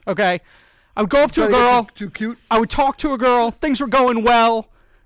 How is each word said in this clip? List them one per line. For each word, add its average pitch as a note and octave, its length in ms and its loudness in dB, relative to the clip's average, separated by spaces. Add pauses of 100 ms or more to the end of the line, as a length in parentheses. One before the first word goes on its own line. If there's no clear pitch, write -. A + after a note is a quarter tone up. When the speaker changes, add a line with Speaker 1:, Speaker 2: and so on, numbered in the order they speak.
Speaker 1:
Okay? F3+ 360 -2 (560)
I G#3 40 0
would G#3 80 -2
go C#4 140 2
up D4 80 0
to D#4+ 140 0
a - 20 0
Speaker 2:
Trying G#3 60 0
to B3+ 120 4
get B3 60 4
Speaker 1:
girl. A#3+ 140 2
Speaker 2:
too, - 80 -20 (120)
too F3+ 60 -10
cute? A3+ 260 -8 (140)
Speaker 1:
I A#3+ 80 2
would A3+ 100 -2
talk C#4 280 -2
to D4 160 -4
a C4 40 -4
girl. A#3+ 340 0
Things D4 280 -4
were C#4 80 -6
going B3 340 0
well. A#3 480 2 (360)